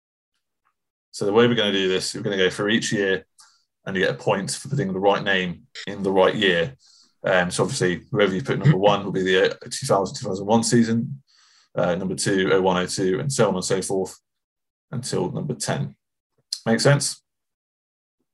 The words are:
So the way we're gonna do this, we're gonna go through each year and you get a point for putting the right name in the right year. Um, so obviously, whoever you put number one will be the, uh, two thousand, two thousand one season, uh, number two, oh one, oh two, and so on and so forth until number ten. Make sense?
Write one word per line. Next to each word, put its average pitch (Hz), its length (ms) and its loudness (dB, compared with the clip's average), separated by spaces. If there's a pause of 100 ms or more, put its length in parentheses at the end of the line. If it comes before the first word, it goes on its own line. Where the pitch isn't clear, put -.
(1080)
So - 160 -6
the 101 80 0
way 120 140 6
we're 120 80 2
gonna 104 160 0
do 98 160 2
this, 92 260 -2
we're 95 80 -10
gonna 104 160 -4
go 92 140 2
through 104 180 -2
each 113 240 0
year 98 320 0 (580)
and 95 120 -6
you 92 80 0
get - 100 0
a - 40 -10
point 98 340 -2
for - 180 -10
putting 95 240 -2
the 92 60 -4
right 98 240 2
name 92 400 -2 (240)
in 98 160 -8
the 95 80 0
right 95 240 4
year. 90 400 0 (480)
Um, 90 260 2
so 101 140 0
obviously, 90 480 -2
whoever 101 240 2
you 90 80 -4
put - 160 -2
number - 180 4
one 101 280 4
will 95 60 -6
be 92 120 -2
the, 95 220 4 (100)
uh, - 0 - (160)
two - 160 -8
thousand, 98 300 0
two 117 100 -8
thousand 98 180 -6
one 113 160 4
season, 117 600 0 (500)
uh, 87 220 0
number 95 180 -4
two, 95 400 0
oh 95 80 4
one, 92 160 2
oh 90 80 0
two, 92 340 -2
and 139 140 -4
so 110 140 4
on 95 80 0
and 92 100 -4
so 95 160 -2
forth 95 380 -6 (720)
until 92 400 -4
number - 240 -6
ten. - 400 -6 (720)
Make 113 140 2
sense? - 420 2 (1120)